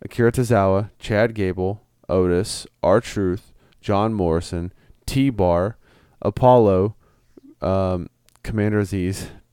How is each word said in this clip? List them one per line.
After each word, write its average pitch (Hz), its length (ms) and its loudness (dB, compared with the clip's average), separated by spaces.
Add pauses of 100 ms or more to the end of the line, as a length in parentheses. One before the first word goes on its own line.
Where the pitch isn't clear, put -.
Akira 120 300 0
Tozawa, 104 680 2
Chad 113 360 -2
Gable, 95 500 -4 (220)
Otis, 90 580 -2 (160)
R-Truth, 95 720 0 (300)
John 107 320 -2
Morrison, 87 580 -2 (340)
T-Bar, 101 720 0 (440)
Apollo, 110 760 4 (680)
um, 92 460 -2 (360)
Commander 107 360 0
Aziz, 95 520 -4 (220)